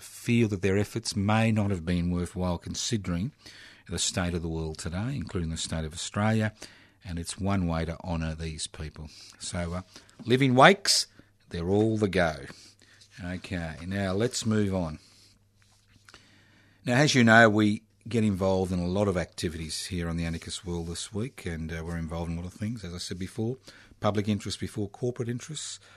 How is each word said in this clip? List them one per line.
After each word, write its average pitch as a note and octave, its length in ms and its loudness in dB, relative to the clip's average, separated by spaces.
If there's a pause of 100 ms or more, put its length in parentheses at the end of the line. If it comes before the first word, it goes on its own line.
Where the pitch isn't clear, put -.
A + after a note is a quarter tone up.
feel A#2 460 2
that G2 120 -2
their G2 160 2
efforts G#2 380 -4
may A2 360 4
not G#2 200 2
have F2 120 -4
been F2 280 0
worthwhile F2 480 -2
considering F2+ 720 -4 (580)
the F2 80 -4
state F2 380 -2
of E2+ 80 -2
the E2+ 40 -4
world D#2+ 300 -4
today, G2 380 -4
including F2 340 -4
the D#2+ 80 -4
state D#2+ 260 -4
of D#2 100 -8
Australia, G#2+ 600 0 (500)
and E2+ 140 -8
it's - 220 -8
one G2 260 0
way E2 200 0
to D#2+ 180 -8
honour D#2+ 320 -4
these D#2 320 -8
people. D#2 420 -12 (300)
So, F2 340 -6
uh, F2+ 80 -6 (440)
living B2+ 280 4
wakes, D3 540 8 (420)
they're E2+ 200 -4
all G#2+ 300 4
the G#2 80 4
go. D#2+ 400 0 (760)
Okay, F2 520 -6 (100)
now F#2+ 280 -2
let's A2 300 -2
move G#2+ 300 2
on. E2 240 -2 (1900)
Now, B2 120 0
as C#3+ 180 6
you B2+ 100 8
know, A2+ 240 10
we G#2+ 360 4 (240)
get A2+ 160 0
involved F#2+ 480 2
in F2+ 80 0
a F2 80 -2
lot G2+ 200 2
of F2+ 100 2
activities E2 680 -6
here E2+ 240 -4
on E2 80 -4
the E2+ 80 -2
Anarchist E2 400 -6
World E2+ 220 -6
this - 260 -10
week, A2 320 -8
and, D#2+ 260 -6
uh, E2 140 -8
we're E2+ 140 -6
involved E2 320 -6
in E2+ 80 -6
a - 20 -8
lot F2+ 100 -10
of - 60 -20
things, A2 260 -6
as E2+ 80 -10
I F2 60 -10
said F2+ 220 -10
before, A2 380 -6 (420)
public G#2 280 0
interest G2+ 320 -2
before G2 300 -6
corporate A#2+ 400 -6
interests. - 500 -10 (180)